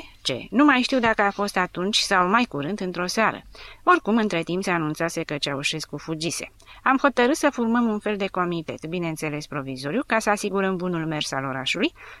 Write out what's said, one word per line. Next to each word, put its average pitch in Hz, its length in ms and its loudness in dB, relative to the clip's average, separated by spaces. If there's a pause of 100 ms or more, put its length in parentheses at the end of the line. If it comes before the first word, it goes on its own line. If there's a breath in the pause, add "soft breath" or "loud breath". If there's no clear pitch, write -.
(220)
ce? 127 280 -4
Nu 262 160 6
mai 254 160 6
știu 254 180 2
dacă 226 220 2
a 202 100 4
fost 202 260 -2
atunci 180 400 0
sau 180 320 4
mai 233 140 4
curând 165 380 -4
într-o 180 260 -4
seară. 180 340 0 (420 loud breath)
Oricum, 320 340 4
între 190 260 0
timp 180 200 -2
se 190 80 0
anunțase 165 520 -2
că 147 140 -6
Ceaușescu 147 600 -4
fugise. 160 540 -6 (320 loud breath)
Am 269 140 4
hotărât 262 380 4
să 294 140 2
formăm 233 380 2
un 208 120 0
fel 208 160 -2
de 190 120 -2
comitet, 175 580 -4
bineînțeles 160 600 -4
provizoriu, 139 580 -4
ca 220 140 2
să 220 100 -2
asigurăm 196 460 0
bunul 170 300 -2
mers 151 260 -4
al 135 120 -4
orașului, 139 500 -2 (280 loud breath)